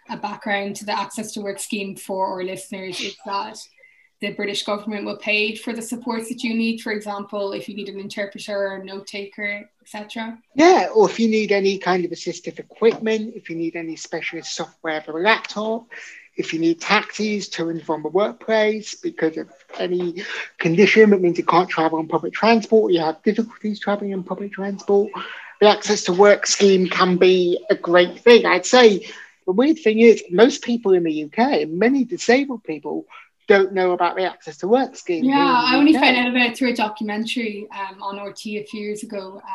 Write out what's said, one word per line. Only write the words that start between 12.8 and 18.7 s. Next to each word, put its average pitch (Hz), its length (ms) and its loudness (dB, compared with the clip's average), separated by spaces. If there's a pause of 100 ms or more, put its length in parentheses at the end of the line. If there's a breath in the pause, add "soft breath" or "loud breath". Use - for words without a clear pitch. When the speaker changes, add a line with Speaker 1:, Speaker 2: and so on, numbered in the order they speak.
Speaker 2:
if 190 140 -16
you 165 80 -8
need 165 180 -6
any 165 220 -10
specialist - 580 -10
software 160 460 -8
for 156 180 -10
a - 20 -4
laptop, 220 680 -2 (480 loud breath)
if - 160 -6
you 160 60 -4
need 165 200 2
taxis 208 680 -2
to 165 180 -6
and 165 160 -6
from 156 180 -4
the 151 60 -8
workplace 214 880 -2